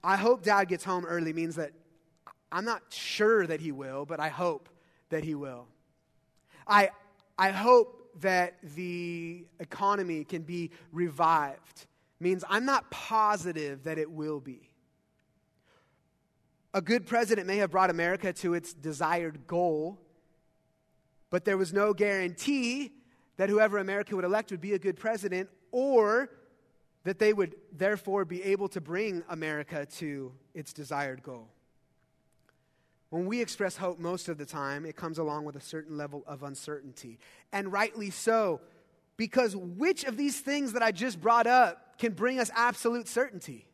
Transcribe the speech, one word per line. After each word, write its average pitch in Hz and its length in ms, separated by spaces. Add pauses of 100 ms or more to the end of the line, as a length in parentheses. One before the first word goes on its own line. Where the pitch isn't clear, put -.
"I 190 140
hope 214 260
Dad 202 260
gets 175 160
home 180 220
early" 165 260
means 165 240
that 156 160 (760)
I'm 190 160
not 226 260
sure 214 540
that 160 140
he 156 120
will, 135 320
but 147 160
I 156 80
hope 160 400 (400)
that 156 160
he 156 100
will. 127 340 (1000)
I, 202 240 (480)
I 190 120
hope 208 720
that 180 380 (160)
the 175 720 (120)
economy 180 640
can 170 180
be 170 280 (200)
revived 156 960 (340)
means 180 280
I'm 220 180
not 269 240
positive 170 960
that 160 120
it 156 140
will 151 300
be. 131 280 (2000)
A 196 60
good 208 260
president 220 400
may 190 100
have 196 140
brought 185 200
America 175 440
to 175 200
its 170 180
desired 156 720
goal, 170 520 (1300)
but 180 140
there 196 120
was 185 160
no 208 200
guarantee 220 1000 (460)
that 190 100
whoever 208 300
America 196 360
would 185 100
elect 214 260
would 180 100
be 196 140
a 190 40
good 185 200
president 190 500 (220)
or 247 600 (760)
that 185 140
they 214 140
would 190 240 (160)
therefore 196 520
be 180 180
able 196 260
to 185 120
bring 175 480
America 156 580
to 139 460 (220)
its 151 180
desired 139 500
goal. 117 260 (1600)
When 175 160
we 233 160
express 196 340
hope 180 220
most 175 320
of 151 80
the 143 80
time, 143 400
it 156 100
comes 160 220
along 151 260
with 143 120
a 139 40
certain 156 380
level 147 280
of 139 160
uncertainty. 135 760 (340)
And 196 180
rightly 214 380
so, 208 540 (560)
because 226 360
which 202 500
of 240 120
these 285 240
things 277 320
that 240 100
I 220 100
just 185 280
brought 226 260
up 247 520
can 226 140
bring 240 260
us 226 160
absolute 233 540
certainty? 196 640